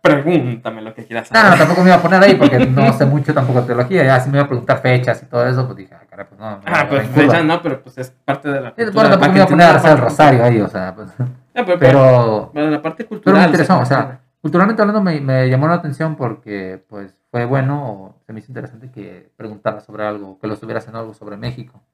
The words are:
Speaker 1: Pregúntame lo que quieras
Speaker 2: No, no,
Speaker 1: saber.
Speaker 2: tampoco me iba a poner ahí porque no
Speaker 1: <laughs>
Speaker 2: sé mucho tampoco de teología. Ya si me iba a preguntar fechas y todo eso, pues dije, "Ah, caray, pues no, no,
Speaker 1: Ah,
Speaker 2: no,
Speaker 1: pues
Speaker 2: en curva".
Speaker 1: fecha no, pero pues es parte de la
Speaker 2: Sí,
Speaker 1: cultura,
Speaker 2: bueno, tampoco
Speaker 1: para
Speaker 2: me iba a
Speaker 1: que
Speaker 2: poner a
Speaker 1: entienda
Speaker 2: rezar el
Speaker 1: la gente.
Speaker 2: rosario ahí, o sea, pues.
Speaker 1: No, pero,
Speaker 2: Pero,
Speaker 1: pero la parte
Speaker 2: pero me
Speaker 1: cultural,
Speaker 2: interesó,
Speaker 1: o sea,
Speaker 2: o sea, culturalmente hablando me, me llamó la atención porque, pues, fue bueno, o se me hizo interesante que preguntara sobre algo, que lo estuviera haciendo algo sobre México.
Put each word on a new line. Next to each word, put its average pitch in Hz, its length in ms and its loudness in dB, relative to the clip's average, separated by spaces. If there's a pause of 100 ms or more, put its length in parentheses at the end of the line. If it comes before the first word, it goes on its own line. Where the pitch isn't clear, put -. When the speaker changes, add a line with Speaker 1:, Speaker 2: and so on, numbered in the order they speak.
Speaker 1:
Pregúntame 135 760 -2
lo 110 120 -16
que 113 100 -20
quieras - 280 -10
Speaker 2:
No, 220 60 4
no, 214 80 6
Speaker 1:
saber. 170 120 6
Speaker 2:
tampoco 175 240 2
me 180 60 6
iba 180 80 6
a 175 60 2
poner 185 200 2
ahí 196 120 6
porque 127 320 2
no 135 260 2
Speaker 1:
<laughs> - 60 -6
Speaker 2:
sé 143 80 2
mucho 147 280 -2
tampoco 123 260 0
de 123 60 -6
teología. 127 380 -2
Ya 131 160 2
si 131 100 -6
me 139 80 -2
iba 143 60 2
a 143 40 -6
preguntar 131 320 -2
fechas 127 420 0
y - 40 -20
todo 120 200 -2
eso, 127 200 -2
pues 98 100 -14
dije, 95 180 -20
"Ah, - 140 -20
caray, 98 200 -20
pues - 120 -20
no, 110 100 -14
no, 101 160 -16
Speaker 1:
Ah, 151 180 -2
Speaker 2:
no, - 60 -8
Speaker 1:
pues 135 120 -2
Speaker 2:
en 120 100 -8
curva". 143 140 4
Speaker 1:
fecha 165 160 2
no, 170 200 -2
pero 147 200 -8
pues - 160 -20
es 127 120 -12 (140)
parte 143 240 -6
de 139 120 -6
la 120 100 -12
Speaker 2:
Sí, - 60 -20
Speaker 1:
cultura, 220 180 -6
Speaker 2:
bueno, 220 160 2
tampoco 190 100 4
Speaker 1:
para 185 120 2
Speaker 2:
me 190 60 4
iba 190 60 6
a - 20 2
Speaker 1:
que - 60 -2
Speaker 2:
poner 170 140 6
a 165 40 8
Speaker 1:
entienda - 20 4
Speaker 2:
rezar - 180 4
el 147 140 6
Speaker 1:
la 117 60 0
gente. - 120 0
Speaker 2:
rosario 131 220 4
ahí, 117 160 2
o 101 80 -4
sea, 92 260 -10
pues. 107 140 -18 (100)
Speaker 1:
No, - 460 -8
pero, 180 140 0
Speaker 2:
Pero, 127 760 4
Speaker 1:
pero 151 160 -2
la 151 120 -4
parte 190 220 -10
Speaker 2:
pero - 0 -
me - 40 -18
Speaker 1:
cultural, 190 380 2
Speaker 2:
interesó, 160 340 0
Speaker 1:
o 120 60 -2
sea, 131 120 0
Speaker 2:
o 120 100 -2
sea, - 120 -18 (220)
culturalmente 196 400 0
hablando 208 200 -2
me, 165 180 -2
me 131 280 -2
llamó 131 200 0
la 175 60 0
atención 156 420 -6
porque, 101 720 -10
pues, 98 280 -20 (140)
fue 120 160 -6
bueno, 135 460 -4
o 95 220 -20 (120)
se 110 60 -20
me 110 80 -16
hizo 131 100 -20
interesante 127 400 -18
que 92 460 -20
preguntara 107 440 -12
sobre 107 260 -14
algo, 101 320 -12
que - 80 -14
lo 107 80 -6
estuviera 113 240 -12
haciendo 113 220 -14
algo 110 140 -16
sobre 101 220 -20
México. 123 460 -14 (120)